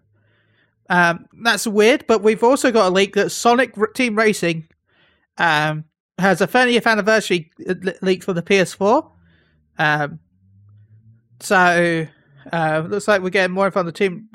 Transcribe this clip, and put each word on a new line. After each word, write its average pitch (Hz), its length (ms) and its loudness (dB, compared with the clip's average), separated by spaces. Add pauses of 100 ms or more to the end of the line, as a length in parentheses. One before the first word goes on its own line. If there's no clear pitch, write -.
(880)
Um, 175 360 0 (160)
that's 220 240 -2
weird, 214 400 2
but 220 160 2
we've 220 220 0
also 262 280 2
got 208 180 2
a 180 40 0
leak 190 220 0
that 196 160 0
Sonic 240 460 0
R-, 208 100 -2
Team 240 300 -4
Racing, 175 500 -2 (720)
um, 156 460 0 (340)
has 185 220 2
a 180 60 2
thirtieth 240 380 0
anniversary, 208 640 0 (180)
uh, 185 140 -4
le-, 185 120 -6 (100)
leak 190 200 -2
for 196 100 -6
the 170 100 -6
P 196 140 2
S 175 160 0
four. 233 360 0 (680)
Um, 151 420 -2 (1200)
so, 170 680 2 (460)
uh, 160 360 -2
looks 202 200 -6
like 202 140 2
we're 185 80 -6
getting 185 260 -2
more 196 120 0
info 190 120 -2
on 175 60 -2
the 165 80 -6
Team 190 420 -4